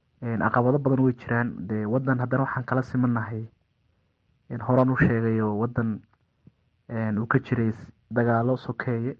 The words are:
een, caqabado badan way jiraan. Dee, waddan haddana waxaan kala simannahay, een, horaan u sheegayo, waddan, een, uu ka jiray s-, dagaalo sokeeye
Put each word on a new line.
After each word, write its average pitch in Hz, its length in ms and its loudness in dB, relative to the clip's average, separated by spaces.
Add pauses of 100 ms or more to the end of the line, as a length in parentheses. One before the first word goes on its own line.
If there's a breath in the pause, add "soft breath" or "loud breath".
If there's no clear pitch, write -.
(220)
een, 117 180 -2
caqabado 123 400 2
badan 135 240 2
way 127 100 4
jiraan. 120 400 -2 (140)
Dee, 107 180 -2
waddan 131 340 0
haddana 127 240 0
waxaan 131 220 -4
kala 131 180 0
simannahay, 117 600 -2 (1080)
een, 123 120 -10
horaan 127 280 4
u 127 80 2
sheegayo, 113 600 2
waddan, 113 440 -2 (880)
een, 110 280 -2
uu 113 100 -2
ka 127 120 4
jiray 117 340 -2
s-, - 140 -18 (240)
dagaalo 117 460 2
sokeeye 120 640 -6